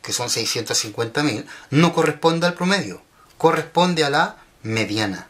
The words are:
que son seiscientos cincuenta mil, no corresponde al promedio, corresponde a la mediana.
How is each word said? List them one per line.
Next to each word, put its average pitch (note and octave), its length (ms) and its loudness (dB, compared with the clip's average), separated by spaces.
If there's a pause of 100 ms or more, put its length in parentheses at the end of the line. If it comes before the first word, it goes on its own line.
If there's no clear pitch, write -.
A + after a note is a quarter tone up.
que - 140 -10
son A#2+ 160 -4
seiscientos A2+ 480 -2
cincuenta A2+ 440 -4
mil, A#2 240 -2 (220)
no E3 240 4
corresponde E3 540 2
al F3 80 0
promedio, F3 480 -2 (340)
corresponde D#3+ 680 2
a C#3+ 60 0
la D#3+ 260 0 (260)
mediana. G#2+ 680 -2